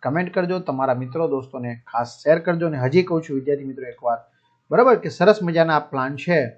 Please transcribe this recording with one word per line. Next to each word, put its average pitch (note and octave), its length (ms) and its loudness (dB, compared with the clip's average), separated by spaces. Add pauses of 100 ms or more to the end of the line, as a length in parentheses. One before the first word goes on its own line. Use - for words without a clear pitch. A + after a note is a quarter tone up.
કમેન્ટ E3 300 -2
કરજો, F#3 260 0
તમારા C3 340 -2
મિત્રો C3 340 -4
દોસ્તોને C3 440 -6 (200)
ખાસ A#2+ 180 -4 (140)
શેર D#3 160 4
કરજો. E3+ 280 0
અને D3+ 100 -4
હજી C3+ 260 2
કહું E3+ 180 -2
છું D#3 140 -8
વિદ્યાર્થી C#3 360 -2
મિત્રો B2+ 160 -12
એકવાર, A#2 320 -4 (520)
બરાબર, A#3 240 6
કે E3 140 -2
સરસ G#3 340 4
મજાના E3 340 2
આ - 20 0
પ્લાન C3+ 360 -2
છે E3+ 240 0 (180)